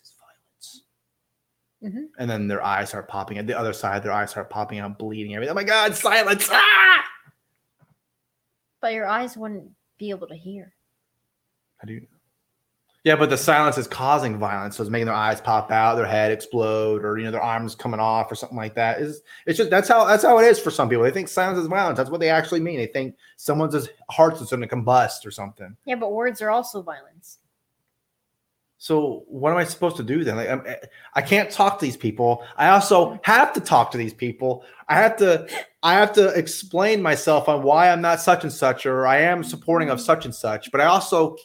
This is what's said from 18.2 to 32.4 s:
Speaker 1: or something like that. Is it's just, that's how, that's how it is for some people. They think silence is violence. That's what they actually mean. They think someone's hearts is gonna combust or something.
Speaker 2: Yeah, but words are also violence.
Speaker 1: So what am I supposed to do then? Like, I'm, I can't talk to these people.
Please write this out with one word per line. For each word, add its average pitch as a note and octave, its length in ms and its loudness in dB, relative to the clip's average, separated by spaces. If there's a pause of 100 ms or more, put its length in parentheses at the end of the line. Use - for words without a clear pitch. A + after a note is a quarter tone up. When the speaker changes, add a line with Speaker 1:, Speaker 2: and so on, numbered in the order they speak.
Speaker 1:
or G#2+ 40 -12
something - 220 -12
like A2 180 -10
that. A2+ 260 -2
Is D3+ 200 -10 (240)
it's F3 120 -4
just, G#3 120 0
that's G3 200 4
how, A3+ 160 6
that's G#3+ 180 4
how A#3 160 8
it A3+ 60 8
is A#3+ 120 6
for - 140 -4
some C3 160 0
people. A#2 160 2
They B2 80 4
think G3 160 -6
silence F#3 320 -2
is D#3+ 80 -4
violence. F3+ 300 -2
That's C3 120 -2
what E3 120 -6
they D#3+ 80 2
actually D#3+ 320 0
mean. E3 160 -6
They A2+ 100 -4
think C3+ 280 -8 (200)
someone's D3+ 540 -2 (200)
hearts D#3+ 300 2
is A#2 100 -12
gonna B2 200 -6
combust B2 560 0
or G2+ 60 -16
something. G2+ 520 -16
Speaker 2:
Yeah, B3+ 120 -6
but G#3+ 180 -6
words A3+ 280 -6
are G#3+ 80 -4
also A3+ 320 -4
violence. D#3 580 -18 (1400)
Speaker 1:
So D3+ 460 -2
what C#3+ 220 -2
am F3 60 2
I F3 60 2
supposed E3+ 320 -4
to B2+ 80 -8
do C#3+ 220 -2
then? G#2+ 100 -2
Like, A2 140 -6
I'm, C3 120 -4 (520)
I C#3+ 80 -2
can't G#3 280 2
talk G3+ 300 0
to D#3+ 60 -4
these A#2+ 100 -4
people. A#2+ 480 -2 (140)